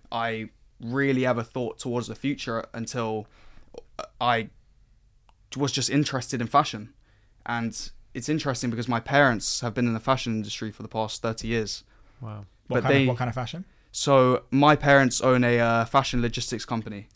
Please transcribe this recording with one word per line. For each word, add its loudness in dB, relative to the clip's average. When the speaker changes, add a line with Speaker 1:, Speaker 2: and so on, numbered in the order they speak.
Speaker 1:
I -4
really 0
ever 0
thought -6
towards -6
the -10
future -6
until -6
I 0
was -2
just -2
interested -2
in -4
fashion. 0
And -6
it's -8
interesting -2
because -4
my 0
parents 2
have -4
been 2
in 0
the -4
fashion -2
industry -6
for -20
the -14
past -6
thirty -6
years. -4
Speaker 2:
Wow. -12
Speaker 3:
What 0
Speaker 1:
But -4
Speaker 3:
kind -4
of, 4
Speaker 1:
they 4
Speaker 3:
what 2
kind -4
of -8
fashion? -8
Speaker 1:
So 4
my 6
parents 4
own 4
a, 4
uh, 4
fashion 2
logistics -4
company. -6